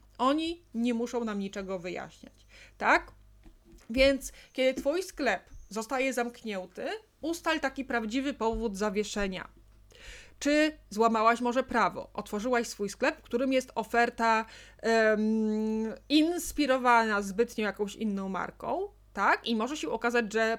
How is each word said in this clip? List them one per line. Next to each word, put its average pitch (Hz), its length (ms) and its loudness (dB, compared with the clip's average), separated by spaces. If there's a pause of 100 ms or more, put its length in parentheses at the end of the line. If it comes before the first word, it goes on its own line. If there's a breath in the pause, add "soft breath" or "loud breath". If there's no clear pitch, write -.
(180)
oni 320 440 0 (120)
nie 233 200 0
muszą 233 300 -4
nam 208 140 -4
niczego 196 400 -6
wyjaśniać. - 680 -12 (320 loud breath)
Tak? 311 340 2 (800)
Więc 262 420 4 (200 loud breath)
kiedy 262 280 0
twój 311 220 0
sklep 247 400 -2 (260)
zostaje 254 440 -2
zamknięty, 233 760 -6 (340)
ustal 320 400 -2
taki 269 240 -4
prawdziwy 240 500 -2
powód 226 420 -2
zawieszenia. 202 720 -4 (920 loud breath)
Czy 302 340 4 (180)
złamałaś 226 500 4
może 247 220 0
prawo? - 500 0
Otworzyłaś 226 560 -2
swój 202 200 -6
sklep, 294 300 -2
w - 40 -20
którym 262 300 -2
jest 254 220 0
oferta, 226 680 2 (340 loud breath)
em, 220 1160 2 (140)
inspirowana 254 1120 2
zbytnio 214 420 -2
jakąś 202 300 -4
inną 196 340 -4
marką, 247 600 -4 (240)
tak? 226 340 0
I 226 100 0
może 254 200 -4
się 311 140 -6
okazać, 226 420 0
że 226 260 0